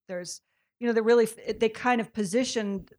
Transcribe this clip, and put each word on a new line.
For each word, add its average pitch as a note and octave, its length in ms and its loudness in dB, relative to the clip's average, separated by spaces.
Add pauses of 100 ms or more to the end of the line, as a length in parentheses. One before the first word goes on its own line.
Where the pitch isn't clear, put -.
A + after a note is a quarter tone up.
there's, F3+ 340 -10 (380)
you A#3+ 80 -2
know, A#3 60 2
they A3 80 2
really A3+ 240 6
f-, A3 140 -6
it, A3 220 -8
they A3+ 80 2
kind A#3+ 320 0
of F3 120 -8
positioned, G#3 840 -2